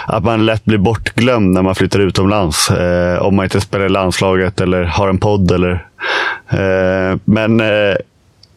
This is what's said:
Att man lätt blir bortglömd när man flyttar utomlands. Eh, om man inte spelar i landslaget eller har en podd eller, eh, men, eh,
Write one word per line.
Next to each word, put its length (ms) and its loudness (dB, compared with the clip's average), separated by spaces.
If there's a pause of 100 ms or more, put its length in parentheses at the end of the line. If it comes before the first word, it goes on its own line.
Att 160 -2
man 220 0
lätt 200 -2
blir 120 2
bortglömd 760 0
när 80 2
man 140 0
flyttar 240 0
utomlands. 720 0
Eh, 500 0
om 140 2
man 100 2
inte 160 0
spelar 240 -2
i 40 0
landslaget 720 0
eller 220 0
har 260 -2
en 80 0
podd 340 0
eller, 200 0 (800)
eh, 760 0
men, 340 2
eh, 360 0 (600)